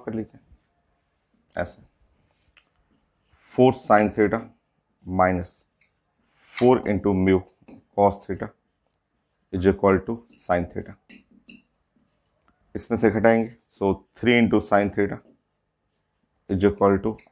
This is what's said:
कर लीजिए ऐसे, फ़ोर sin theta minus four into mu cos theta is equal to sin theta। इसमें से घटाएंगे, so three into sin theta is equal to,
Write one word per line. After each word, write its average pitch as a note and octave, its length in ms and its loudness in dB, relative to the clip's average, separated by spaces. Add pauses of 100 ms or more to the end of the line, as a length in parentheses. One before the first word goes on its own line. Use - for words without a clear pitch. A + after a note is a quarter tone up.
कर A2 80 -10
लीजिए - 1500 -16
ऐसे, - 200 -14 (1600)
फ़ोर B2+ 340 2
sin G#2+ 440 2
theta G#2+ 220 0 (680)
minus F#2 500 -4 (960)
four B2 240 4 (180)
into G2+ 220 -2
mu F#2 240 2 (580)
cos G2+ 280 0
theta - 220 -10 (1080)
is F#2 180 -2
equal G2 340 2
to A2+ 80 -8 (220)
sin F2 360 -4
theta। - 220 -14 (1800)
इसमें A2 220 -8
से A2+ 120 2
घटाएंगे, A2+ 440 2 (180)
so G2 220 -2 (240)
three G#2+ 200 2
into G#2+ 300 2
sin G2+ 280 0
theta G2+ 220 -4 (1300)
is G2 200 -2
equal G2+ 340 2
to, A2 80 -4 (200)